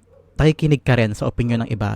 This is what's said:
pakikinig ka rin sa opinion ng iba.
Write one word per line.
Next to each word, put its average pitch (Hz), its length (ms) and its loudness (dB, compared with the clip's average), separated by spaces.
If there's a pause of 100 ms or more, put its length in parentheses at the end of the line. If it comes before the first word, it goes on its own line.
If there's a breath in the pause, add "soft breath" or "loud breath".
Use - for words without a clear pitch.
(420)
pakikinig 151 400 2
ka 123 160 2
rin 110 160 0
sa - 160 -6
opinion 117 320 -2
ng - 80 -8
iba. 104 260 -4